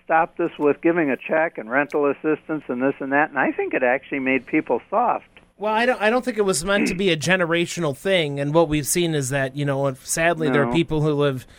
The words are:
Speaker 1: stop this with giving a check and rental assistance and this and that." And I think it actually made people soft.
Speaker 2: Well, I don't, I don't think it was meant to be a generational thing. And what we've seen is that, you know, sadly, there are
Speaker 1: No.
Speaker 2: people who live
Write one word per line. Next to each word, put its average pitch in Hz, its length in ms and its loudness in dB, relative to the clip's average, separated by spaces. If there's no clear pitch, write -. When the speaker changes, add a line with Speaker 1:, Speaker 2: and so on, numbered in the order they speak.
Speaker 1:
stop 165 360 0
this 160 200 -2
with 143 220 2
giving 165 300 2
a 120 80 0
check 165 400 -2
and 110 120 -12
rental 143 400 0
assistance 151 580 -4
and 127 140 -4
this 135 160 2
and 135 140 -8
that." 147 160 2
And 143 100 -6
I 202 140 0
think 403 220 -6
it 135 80 -4
actually 135 380 0
made 131 260 0
people 147 420 0
soft. 196 380 -2
Speaker 2:
Well, 208 140 -4
I 226 140 0
don't, 233 140 0
I 208 100 2
don't 247 140 0
think 226 140 -4
it 208 80 2
was 165 180 0
meant 208 240 2
to 202 80 -4
be 190 140 2
a 160 60 2
generational 170 800 0
thing. 156 440 0
And 147 120 -2
what 165 160 4
we've 151 180 -2
seen 170 280 0
is 139 140 -2
that, 135 260 -2
you 143 100 -4
know, 139 280 0
sadly, 165 480 0
there 143 120 4
are 135 40 0
Speaker 1:
No. 120 60 -2
Speaker 2:
people 156 300 0
who 156 100 2
live 143 340 0